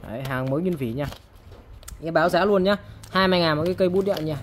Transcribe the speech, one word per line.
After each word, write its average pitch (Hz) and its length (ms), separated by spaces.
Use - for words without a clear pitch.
Đấy, 120 200
hàng 131 220
mới 147 120
nguyên 180 140
vỉ 123 160
nha. 139 140
Em 160 100
báo 165 140
giá 180 160
luôn 196 200
nhá, 202 120
hai 185 180
mươi 185 100
ngàn 165 180
một 156 100
cái 185 80
cây 185 140
bút 190 160
điện 175 200
nha 156 180